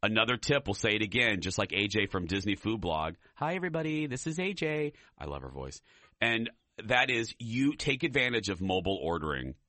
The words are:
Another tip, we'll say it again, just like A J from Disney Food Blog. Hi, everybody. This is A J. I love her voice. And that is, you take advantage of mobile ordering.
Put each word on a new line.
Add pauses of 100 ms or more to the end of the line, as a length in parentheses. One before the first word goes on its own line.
Another
tip,
we'll
say
it
again,
just
like
A
J
from
Disney
Food
Blog. (200)
Hi,
everybody.
This
is
A
J. (260)
I
love
her
voice. (400)
And (340)
that
is,
you
take
advantage
of
mobile
ordering. (120)